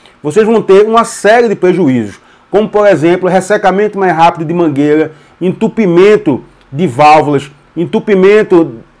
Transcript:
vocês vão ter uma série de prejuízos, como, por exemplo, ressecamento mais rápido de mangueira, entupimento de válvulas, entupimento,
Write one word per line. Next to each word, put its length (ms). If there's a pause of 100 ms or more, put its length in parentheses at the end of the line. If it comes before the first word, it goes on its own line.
(220)
vocês 240
vão 140
ter 260
uma 180
série 440
de 60
prejuízos, 640 (320)
como, 180
por 180
exemplo, 420
ressecamento 720
mais 180
rápido 280
de 100
mangueira, 580 (280)
entupimento 1040 (300)
de 140
válvulas, 640 (260)
entupimento, 1000 (240)